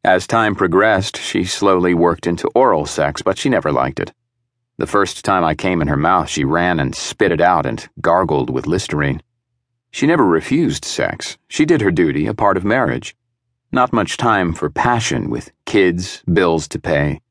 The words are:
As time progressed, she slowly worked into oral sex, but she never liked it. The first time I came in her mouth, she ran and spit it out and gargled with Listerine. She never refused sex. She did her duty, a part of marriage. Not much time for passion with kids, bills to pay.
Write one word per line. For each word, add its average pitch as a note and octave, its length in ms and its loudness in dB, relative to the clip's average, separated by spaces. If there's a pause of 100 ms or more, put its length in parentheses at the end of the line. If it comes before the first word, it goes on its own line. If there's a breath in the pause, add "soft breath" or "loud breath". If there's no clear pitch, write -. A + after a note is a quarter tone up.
As F#2 240 2
time A2 280 0
progressed, G2 600 2
she - 260 -4
slowly F#2 500 2
worked E2+ 340 0
into F2 280 -2
oral G#2+ 300 4
sex, D2 360 -2
but F#2+ 160 -2
she - 120 -2
never G2+ 220 0
liked C2 280 -2
it. - 140 -8 (640)
The G#2 100 -4
first - 380 -2
time F#2+ 180 2
I D#2+ 120 0
came F2+ 260 -2
in D2 80 0
her D2 80 0
mouth, E2 320 2
she D2 160 -2
ran E2+ 340 0
and C2+ 160 -4
spit - 380 -2
it D#2+ 80 0
out E2+ 240 4
and - 240 -8 (100)
gargled D#2+ 500 0
with B1+ 180 -6
Listerine. D2 540 -2 (680)
She - 160 0
never D3+ 180 4
refused F2+ 600 0
sex. - 520 -6 (120)
She - 160 0
did D#3 160 2
her G2 100 2
duty, D#2 360 2
a G#2+ 60 -2
part G2+ 220 2
of F#2 80 -2
marriage. G2+ 520 -2 (560)
Not B2 200 2
much G#2+ 260 -2
time G2 360 0
for - 160 -4
passion A#2 600 -2
with - 220 -8 (140)
kids, F#2 640 0
bills E2 380 2
to D2 100 -8
pay. D2 520 -2